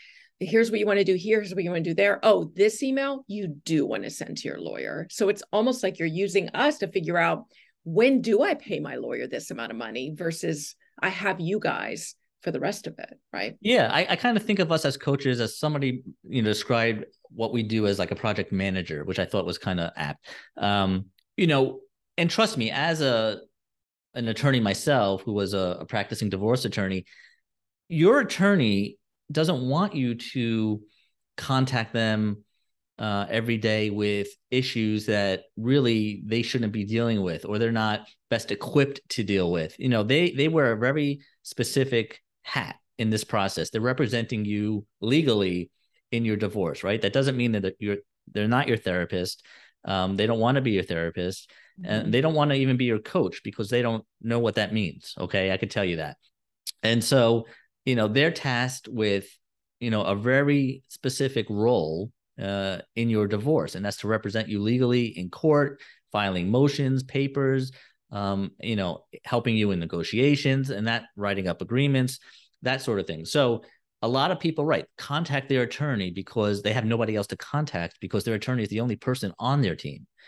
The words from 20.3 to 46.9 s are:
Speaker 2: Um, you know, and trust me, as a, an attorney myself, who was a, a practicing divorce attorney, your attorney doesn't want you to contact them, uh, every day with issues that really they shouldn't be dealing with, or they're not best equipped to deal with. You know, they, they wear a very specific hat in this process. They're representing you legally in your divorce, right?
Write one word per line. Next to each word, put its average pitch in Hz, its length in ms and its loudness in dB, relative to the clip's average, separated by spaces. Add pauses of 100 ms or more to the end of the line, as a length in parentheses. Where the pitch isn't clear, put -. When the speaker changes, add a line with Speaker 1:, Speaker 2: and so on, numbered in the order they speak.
Speaker 2:
Um, 98 480 0 (320)
you 175 100 4
know, 135 320 2 (380)
and 170 120 2
trust 220 280 0
me, 110 120 0
as 156 320 0
a, 110 380 2 (760)
an 120 140 -4
attorney 131 320 2
myself, 101 640 2
who 110 100 -4
was 101 200 0
a, 90 260 0
a 85 60 -10
practicing 104 440 -4
divorce 110 360 0
attorney, 95 400 -2 (800)
your 180 320 6
attorney 143 800 2 (340)
doesn't 156 300 2
want 156 340 0
you 123 200 0
to 113 640 -2 (560)
contact 131 560 0
them, 107 500 0 (560)
uh, 101 300 -2
every 113 280 0
day 107 320 0
with 101 380 0 (240)
issues 110 560 0
that 101 380 0 (120)
really 113 680 2
they 113 180 0
shouldn't 117 300 -2
be 107 100 -2
dealing 113 400 0
with, 85 220 -4
or 104 120 -2
they're 113 140 2
not 110 360 0 (220)
best 113 220 -2
equipped 135 480 0 (100)
to - 140 -2
deal 95 260 2
with. 82 300 -2
You 131 100 0
know, 110 140 4
they, 151 280 2
they 147 180 2
wear 143 240 4
a 107 40 -2
very 143 440 0 (200)
specific 123 800 -2 (220)
hat - 320 -6 (240)
in 110 100 2
this 107 140 0
process. 98 480 -2
They're 110 100 -2
representing 117 640 -2
you 104 400 -2 (160)
legally 104 680 2 (400)
in 117 140 0
your 107 100 2
divorce, 101 480 -2
right? 110 180 0